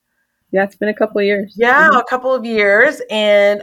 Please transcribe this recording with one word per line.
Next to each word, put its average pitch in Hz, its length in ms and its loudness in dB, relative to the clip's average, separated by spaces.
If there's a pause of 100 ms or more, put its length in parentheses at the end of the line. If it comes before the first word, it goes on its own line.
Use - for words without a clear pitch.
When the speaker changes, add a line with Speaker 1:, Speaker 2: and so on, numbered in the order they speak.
(540)
Speaker 1:
Yeah, 190 100 0
it's 196 140 -8
been 208 100 -6
a 208 60 -2
couple 214 260 -4
of 202 60 0
years. 202 320 -4
Speaker 2:
Yeah, 269 320 4
Speaker 1:
Mm-hmm. 262 80 2
Speaker 2:
a 240 80 0
couple 254 280 -4
of 233 120 -4
years. 226 640 0
And 208 520 0